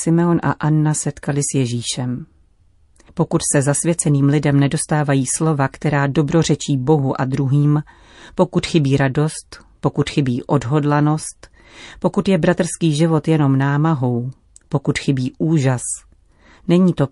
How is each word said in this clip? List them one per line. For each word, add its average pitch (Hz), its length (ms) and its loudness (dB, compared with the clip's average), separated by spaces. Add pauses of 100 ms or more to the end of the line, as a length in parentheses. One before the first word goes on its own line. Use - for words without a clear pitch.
Simeon 170 400 2
a 143 80 -2
Anna 151 440 0
setkali 143 480 -6
s - 120 -6
Ježíšem. 123 720 -4 (880)
Pokud 165 260 0 (140)
se 143 80 4
zasvěceným 147 640 0
lidem 143 340 2
nedostávají 139 680 0 (100)
slova, 147 320 0
která 143 380 -2
dobrořečí 147 680 0
Bohu 135 440 0
a 139 40 -2
druhým, 143 580 0 (520)
pokud 180 320 0
chybí 139 300 2
radost, 139 680 -2 (160)
pokud - 300 -2
chybí 131 320 -2
odhodlanost, 147 1080 -2 (480)
pokud 180 300 -2
je 190 100 2
bratrský 170 560 0
život 160 340 0
jenom 143 300 2
námahou, 135 720 0 (380)
pokud - 300 -2
chybí 131 400 -2
úžas, 139 440 0 (880)
není 180 240 4
to 139 200 0